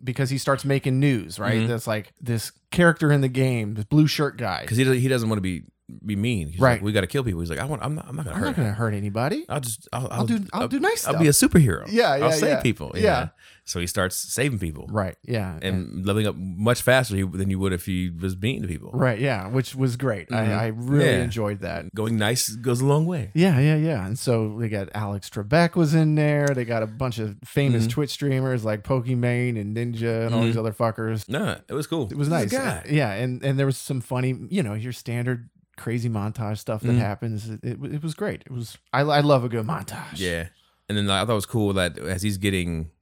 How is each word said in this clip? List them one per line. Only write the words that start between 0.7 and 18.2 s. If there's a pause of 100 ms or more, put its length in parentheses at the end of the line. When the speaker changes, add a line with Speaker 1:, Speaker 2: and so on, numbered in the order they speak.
Speaker 1:
news,
right?
Speaker 2:
Mm-hmm.
Speaker 1:
That's
like,
this (200)
character
in
the
game,
this
blue
shirt
guy.
Speaker 2:
'Cause
he
does,
he
doesn't
wanna
be, (400)
be
mean.
He's
Speaker 1:
Right.
Speaker 2:
like,
"We
gotta
kill
people."
He's
like,
"I
want,
I'm
not,
I'm
not
gonna
Speaker 1:
I'm
Speaker 2:
hurt
Speaker 1:
not
gonna
Speaker 2:
him.
Speaker 1:
hurt
anybody.
Speaker 2:
I'll
just,
I'll,
Speaker 1:
I'll (100)
Speaker 2:
I'll,
Speaker 1:
do, (120)
I'll
Speaker 2:
I'll,
Speaker 1:
do
nice
Speaker 2:
I'll
Speaker 1:
stuff.
Speaker 2:
be
a
superhero.
Speaker 1:
Yeah,
yeah,
Speaker 2:
I'll
save
Speaker 1:
yeah.
Speaker 2:
people."
Speaker 1:
Yeah.
Speaker 2:
Yeah. (400)
So
he
starts
saving
people.
Speaker 1:
Right.
Yeah.
Speaker 2:
And
leveling
up
much
faster
he,
than
you
would
if
he
was